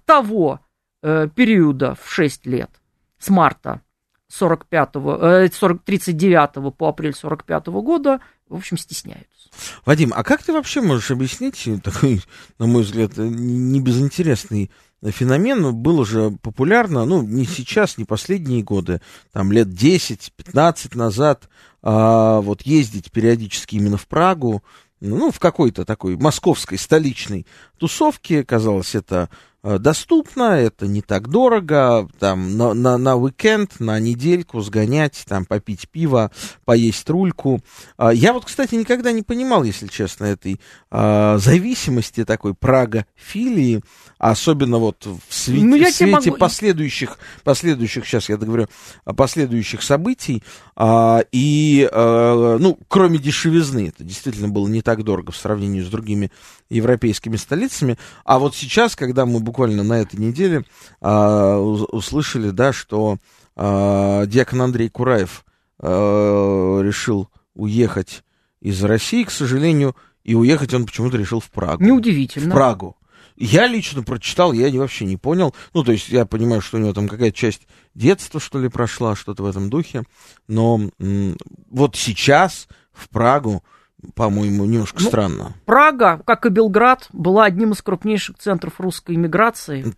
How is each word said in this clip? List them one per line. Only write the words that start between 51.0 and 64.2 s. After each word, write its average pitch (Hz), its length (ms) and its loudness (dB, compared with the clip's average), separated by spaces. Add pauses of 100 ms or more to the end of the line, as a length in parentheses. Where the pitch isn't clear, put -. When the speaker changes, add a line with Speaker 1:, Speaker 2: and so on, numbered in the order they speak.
Speaker 2:
и, 147 600 4
э, 117 680 4
ну, 180 280 4
кроме 175 320 4
дешевизны, 139 720 0
это - 140 -16
действительно 104 440 -8
было 101 200 -2
не 110 140 -2
так 110 220 -2
дорого 98 280 -4
в - 60 -16
сравнении 101 440 -4
с 90 80 -8
другими 104 420 -4 (380)
европейскими 113 640 0
столицами. 143 640 -4 (260)
А 131 160 4
вот 139 160 0
сейчас, 208 400 0
когда 127 300 0
мы 120 140 0
буквально 113 440 0
на 113 160 0
этой 101 200 -4
неделе, 156 440 0 (380)
а, 104 580 4
уз-, 107 320 -2
услышали, 113 600 -4
да, 123 220 0
что, 107 440 -4 (380)
а, 101 720 0